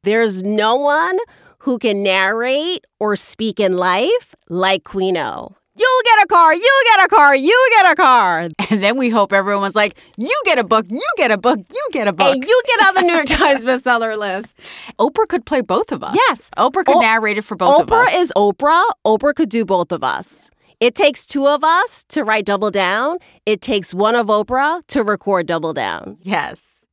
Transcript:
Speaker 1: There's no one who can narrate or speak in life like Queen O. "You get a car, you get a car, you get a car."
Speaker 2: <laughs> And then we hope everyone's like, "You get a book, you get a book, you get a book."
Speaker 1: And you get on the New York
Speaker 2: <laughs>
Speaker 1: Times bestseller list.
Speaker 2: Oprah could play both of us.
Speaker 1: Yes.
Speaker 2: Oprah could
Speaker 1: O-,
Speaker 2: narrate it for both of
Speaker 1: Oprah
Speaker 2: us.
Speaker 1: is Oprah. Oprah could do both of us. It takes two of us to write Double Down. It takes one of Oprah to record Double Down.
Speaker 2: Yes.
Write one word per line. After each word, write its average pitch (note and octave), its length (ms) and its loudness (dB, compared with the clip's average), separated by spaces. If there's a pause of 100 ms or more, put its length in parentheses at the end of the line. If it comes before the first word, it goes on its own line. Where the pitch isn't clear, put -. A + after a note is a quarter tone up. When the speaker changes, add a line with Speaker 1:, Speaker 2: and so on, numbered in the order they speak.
Speaker 1:
There's G#3 400 -2
no G#3+ 320 0
one D#4 420 0 (420)
who B3 200 -4
can G#3 240 -2
narrate A#3 800 -2 (140)
or G#3 160 -2
speak - 440 -8
in F#3 180 0
life B3+ 580 -2 (140)
like F#3+ 340 -2
Queen F#3+ 340 -4
O. - 380 -8 (200)
"You B4+ 300 0
get G#4+ 180 4
a - 40 2
car, E4+ 280 6
you C5+ 260 4 (100)
get F#4+ 140 6
a - 20 -4
car, D4 280 6
you A4 400 4
get F#4 160 6
a D4 40 2
car." F#3+ 540 2 (100)
Speaker 2:
<laughs> F#3+ 120 -6
And G3 120 0
then A3+ 140 0
we B3 120 0
hope G#3 240 0
everyone's G3 420 -2
like, G#3 220 0 (200)
"You A4+ 280 -4
get D#4+ 140 2
a A#3 40 -2
book, A3 260 0
you D4+ 160 -6 (120)
get B3+ 140 0
a G#3 60 0
book, A3 220 0 (120)
you C5 200 -8
get A3 160 -2
a G3 60 0
book." C#4 220 2
Speaker 1:
And B3+ 80 -6
you A#4 220 2
get A4 220 2
on F#4+ 80 2
the F#4+ 60 2
New F4 120 2
York D#4+ 120 0
Speaker 2:
<laughs> D4 160 -2
Speaker 1:
Times C#4 220 2
bestseller A#3 540 -2
list. G3+ 400 -8 (420)
Speaker 2:
Oprah D4 280 0
could - 180 -6
play C4 160 -2
both - 300 -4
of F3+ 120 -8
us. - 120 -8
Speaker 1:
Yes. G#4 420 -2
Speaker 2:
Oprah C4+ 280 0
could C#4 120 4
Speaker 1:
O-, F4 40 4
Speaker 2:
narrate A3 360 0
it G#3 60 -6
for G#3 120 -10
both C#4 280 4
of - 40 -4
Speaker 1:
Oprah A4+ 200 2
Speaker 2:
us. F#4 60 0
Speaker 1:
is F4+ 220 0
Oprah. C#4+ 480 2 (220)
Oprah A3+ 300 0
could D4+ 140 -2
do A3 160 -2
both F3+ 260 -2
of D#3+ 120 -6
us. - 460 -8 (320)
It A#3+ 140 2
takes - 300 0
two C#4 220 -2
of D4 160 0
us F4 460 0
to D4+ 140 -4
write G#3 220 -2
Double G#3 260 -2
Down. G#3 460 -2 (280)
It G#3+ 160 -2
takes G#3 320 -6
one G#3 220 0
of A#3 120 0
Oprah B3+ 600 -2
to C4 160 -2
record G3 440 -2
Double D#3+ 260 -4
Down. G2 480 -8
Speaker 2:
Yes. - 720 -8